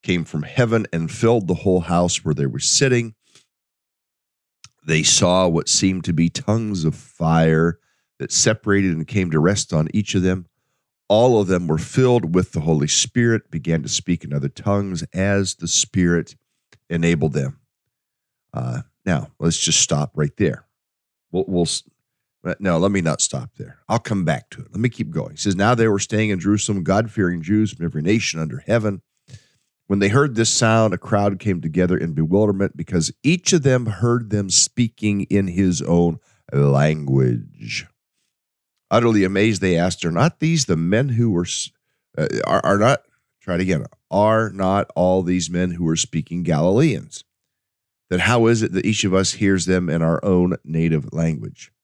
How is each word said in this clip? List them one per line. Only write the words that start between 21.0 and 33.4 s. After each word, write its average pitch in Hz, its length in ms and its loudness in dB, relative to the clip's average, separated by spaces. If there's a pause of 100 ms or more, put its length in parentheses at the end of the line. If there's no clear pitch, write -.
We'll, 92 160 -2
we'll 90 160 0
s-, - 200 -4 (640)
uh, 90 140 -4
no, 90 200 0
let 98 120 2
me 98 100 0
not 82 200 -2
stop 65 380 -6
there. - 200 -18 (100)
I'll 117 100 0
come 98 260 -4
back 78 260 -4
to - 100 -18
it. - 100 -18
Let 98 100 -8
me 123 80 0
keep - 220 -6
going. 76 220 -8
It 76 80 -18
says, 95 160 -2
"Now 107 180 2
they 113 140 2
were 101 100 2
staying 107 320 -2
in 92 100 -2
Jerusalem, 101 420 -2
God-fearing 95 600 -2
Jews 107 300 0
from 82 120 -10
every 78 160 -4
nation 95 400 -2
under 78 180 -6
heaven. 104 440 -2 (880)
When 101 100 0
they 101 100 2
heard 139 260 2
this 110 160 2
sound, 110 440 2
a 87 40 -6
crowd 101 400 0
came 92 220 -2
together 87 360 0
in 82 160 -4
bewilderment 95 640 0
because 85 360 -2 (100)
each 175 300 0